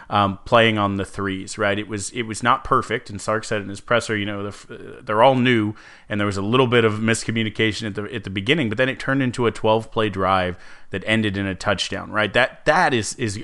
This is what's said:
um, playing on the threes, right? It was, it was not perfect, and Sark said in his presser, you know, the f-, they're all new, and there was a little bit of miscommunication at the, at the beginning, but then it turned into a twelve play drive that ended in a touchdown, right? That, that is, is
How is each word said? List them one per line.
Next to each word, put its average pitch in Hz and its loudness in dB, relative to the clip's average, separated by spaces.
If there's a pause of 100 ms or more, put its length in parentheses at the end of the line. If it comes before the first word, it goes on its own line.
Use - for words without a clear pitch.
um, 98 2
playing 113 4
on 98 0
the 98 -2
threes, 98 -8
right? 104 0
It 107 -10
was, 104 -6
it 123 -6
was 110 -8
not 123 2
perfect, - -2
and 147 -10
Sark 110 -2
said 107 -4
in 98 -8
his 98 -12
presser, 113 0
you 101 -2
know, 101 -8
the 104 -8
f-, - -18 (380)
they're 110 0
all 131 8
new, 120 4 (340)
and 104 -2
there 104 2
was 98 -2
a 98 -4
little 123 4
bit 117 6
of 107 2
miscommunication 110 0
at 101 -6
the, 104 -6 (100)
at 110 -6
the - -10
beginning, 113 0
but 104 -4
then 131 2
it 127 -8
turned 135 -2
into 123 0
a - 2
twelve 110 0
play 110 0
drive 92 0 (340)
that 95 -6
ended 107 0
in 101 -2
a 95 -4
touchdown, 95 -4
right? 107 0
That, 123 0
that 156 2
is, 110 -2
is 107 -4